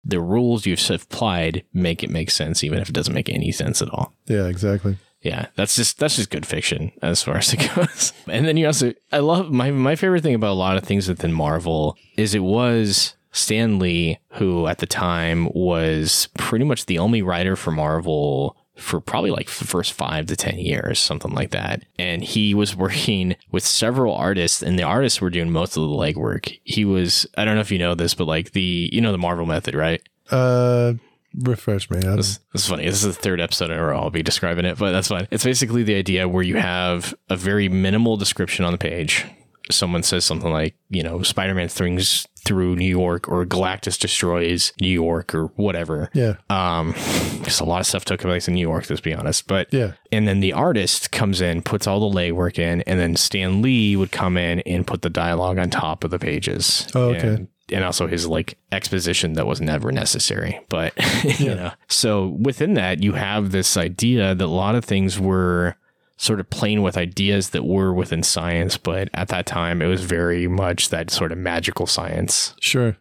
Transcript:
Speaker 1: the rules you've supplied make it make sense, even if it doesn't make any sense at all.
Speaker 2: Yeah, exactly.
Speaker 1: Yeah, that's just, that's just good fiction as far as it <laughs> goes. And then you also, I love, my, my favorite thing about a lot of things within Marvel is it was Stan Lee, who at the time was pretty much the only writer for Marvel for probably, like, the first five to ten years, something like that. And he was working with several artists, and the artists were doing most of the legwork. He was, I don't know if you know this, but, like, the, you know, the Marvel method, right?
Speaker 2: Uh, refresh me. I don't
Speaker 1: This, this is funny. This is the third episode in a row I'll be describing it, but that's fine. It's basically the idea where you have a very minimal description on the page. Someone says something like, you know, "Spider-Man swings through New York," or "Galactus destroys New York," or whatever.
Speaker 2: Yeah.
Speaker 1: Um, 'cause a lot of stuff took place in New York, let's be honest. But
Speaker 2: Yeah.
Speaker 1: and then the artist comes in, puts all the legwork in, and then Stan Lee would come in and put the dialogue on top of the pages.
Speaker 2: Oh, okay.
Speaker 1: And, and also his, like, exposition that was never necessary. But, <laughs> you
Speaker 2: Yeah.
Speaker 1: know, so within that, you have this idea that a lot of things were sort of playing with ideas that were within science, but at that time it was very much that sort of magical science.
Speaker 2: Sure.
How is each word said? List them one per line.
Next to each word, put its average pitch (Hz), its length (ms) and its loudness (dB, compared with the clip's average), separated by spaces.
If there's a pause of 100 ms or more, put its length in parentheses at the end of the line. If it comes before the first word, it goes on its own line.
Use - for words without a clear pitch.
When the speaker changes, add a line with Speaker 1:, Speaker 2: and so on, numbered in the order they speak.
Speaker 1:
the 90 180 -2
rules 117 440 2
you've 92 160 2
supplied 87 800 -2 (120)
make 87 280 0
it - 80 -4
make 80 200 -2
sense, 78 340 -2
even 76 140 -2
if 95 100 -4
it - 60 -8
doesn't 80 180 -2
make 69 160 -2
any - 240 -2
sense - 300 -2
at - 80 -4
all. - 240 -6 (120)
Speaker 2:
Yeah, 101 200 0
exactly. 98 500 0 (240)
Speaker 1:
Yeah, 82 260 -4 (100)
that's 101 200 0
just, - 220 -2
that's 151 180 0
just 113 140 -2
good - 160 -6
fiction - 440 -4 (120)
as 85 200 0
far 76 140 -2
as - 160 0
it 120 60 -2
<laughs> - 180 -2
goes. - 360 0 (140)
And 123 200 2
then 156 100 4
you 160 100 4
also, 139 280 2 (180)
I 151 60 2
love, 165 340 2
my, 127 180 2
my 139 260 2
favorite 180 260 2
thing 147 120 4
about 107 180 2
a - 20 2
lot 95 240 2
of - 60 -2
things 101 220 2
within 85 280 0
Marvel 78 640 0 (180)
is 107 180 2
it 104 80 2
was 110 720 2 (180)
Stan 110 460 2
Lee, 85 400 2 (160)
who 87 340 2
at 85 100 -2
the 87 80 -2
time 85 680 0
was 80 760 0 (100)
pretty 120 260 0
much 147 220 0
the 87 120 0
only 110 220 2
writer 92 340 0
for - 160 -4
Marvel 82 840 0 (240)
for - 200 -4
probably, - 300 -2
like, - 160 -4
the - 200 -8
first - 260 -2
five 78 340 -4
to 78 100 -4
ten - 220 -4
years, - 400 -2
something - 340 -2
like - 180 -4
that. - 340 -6 (140)
And 87 260 -2
he 107 300 2
was 104 200 2
working 95 640 0 (160)
with 92 120 -2
several 120 500 2
artists, 87 480 0
and 90 160 2
the 87 60 0
artists 113 360 2
were 92 100 2
doing 85 220 0
most 82 240 0
of 78 60 0
the 78 60 0
legwork. 76 760 -2
He 107 200 0
was, 92 420 2 (100)
I 107 80 0
don't 107 100 2
know 107 60 2
if 104 100 -4
you 95 80 2
know 87 160 2
this, 85 200 0
but, 87 120 -2
like, 80 260 -2
the, 90 400 0
you 113 80 2
know, 113 120 4
the 92 60 0
Marvel 87 280 -2
method, 82 280 -2
right? 80 280 0 (280)
Speaker 2:
Uh, 123 640 2 (400)
refresh 117 560 -2
me. 90 80 -2
I - 20 0
don't 95 160 2
Speaker 1:
This, 98 220 0 (140)
this 95 100 -2
is - 60 0
funny. 80 180 -2
This 92 100 0
is 101 60 2
the 101 100 0
third 90 280 -2
episode 85 300 -2
in 80 80 -2
a 82 60 0
row 73 140 0
I'll 78 120 -2
be 82 120 -2
describing 87 420 0
it, 85 140 -2
but 98 140 0
that's 92 160 0
fine. 95 220 -4
It's 107 140 -2
basically 120 380 2
the 107 120 2
idea 92 340 0
where 92 140 0
you 90 140 0
have 90 580 0 (140)
a 95 80 -2
very 98 320 0
minimal 101 480 2
description 95 480 -2
on 87 80 2
the 87 60 -2
page. 82 460 -2 (460)
Someone 87 320 0
says 90 220 0
something 82 260 -2
like, 80 240 -2 (140)
you 92 160 -2
know, 85 180 -4
"Spider-Man 95 460 -2
swings 90 580 0 (180)
through 92 300 2
New 90 140 2
York," 90 400 0
or 90 180 0
"Galactus 92 540 -2
destroys 85 800 0
New 92 80 2
York," 85 440 0
or 80 220 0
whatever. 85 580 -2
Speaker 2:
Yeah. 117 220 2 (140)
Speaker 1:
Um, 85 440 0 (520)
'cause - 160 -2
a 85 40 -2
lot 87 160 0
of 92 60 -2
stuff - 180 -2
took - 160 -2
place 87 280 -2
in 87 60 2
New 90 60 2
York, 80 300 -2
let's 76 100 -4
be 80 140 -4
honest. 76 320 -2
But 95 260 0
Speaker 2:
Yeah. 113 200 0 (180)
Speaker 1:
and 107 160 2
then 98 140 2
the 95 120 2
artist 113 600 0
comes 98 280 0
in, 87 220 0
puts - 240 -2
all 101 240 2
the 95 80 0
legwork 87 400 0
in, 85 240 0
and 92 160 0
then 85 160 2
Stan 95 480 2
Lee 113 320 4
would 95 160 2
come 90 260 0
in 87 240 0
and 90 240 -2
put - 180 -4
the 85 80 -2
dialogue 87 480 0
on 90 120 0
top - 320 -2
of 82 80 -4
the 90 80 -4
pages. - 800 -2
Speaker 2:
Oh, 123 140 4
okay. 113 180 0
Speaker 1:
And, 107 200 0 (240)
and 95 120 0
also 87 240 0
his, 85 180 -2
like, 82 320 -2 (140)
exposition 85 640 0
that 76 120 0
was 69 140 -2
never 78 320 -2
necessary. - 680 -2 (100)
But, 82 280 -2
<laughs> 123 420 0
you 143 80 2
Speaker 2:
Yeah. 123 80 -2
Speaker 1:
know, 90 160 -6 (160)
so 98 540 0
within 147 340 0
that, 92 300 0
you 101 80 4
have 101 400 -2
this 95 240 2
idea 95 580 2
that 92 100 0
a - 40 0
lot 95 260 2
of 120 100 0
things 95 360 0
were 90 560 2 (400)
sort 110 220 0
of 92 120 -8
playing 107 320 2
with 92 160 0
ideas 98 520 0
that 78 140 -2
were 95 300 2
within 90 280 0
science, 85 540 0
but 92 380 -4
at 92 140 -2
that 90 180 -2
time 85 340 -2
it 78 60 2
was 92 180 2
very 87 420 0
much 92 440 0
that 82 200 -4
sort 82 220 -2
of 87 60 -6
magical 87 480 -2
science. 85 720 -2
Speaker 2:
Sure. 120 400 2